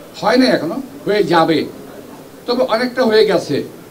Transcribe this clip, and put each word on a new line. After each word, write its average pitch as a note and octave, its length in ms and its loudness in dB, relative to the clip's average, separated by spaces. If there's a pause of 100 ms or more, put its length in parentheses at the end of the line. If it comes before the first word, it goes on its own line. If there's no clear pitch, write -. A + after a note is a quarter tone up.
(220)
হয় G#3+ 160 2
না C4 80 6
এখনো, F3 360 0 (240)
হয়ে G#3 180 2
যাবে, D#3+ 420 2 (800)
তবে B3 180 0
অনেকটা B3 400 0
হয়ে A3 220 6
গেছে। - 380 0 (280)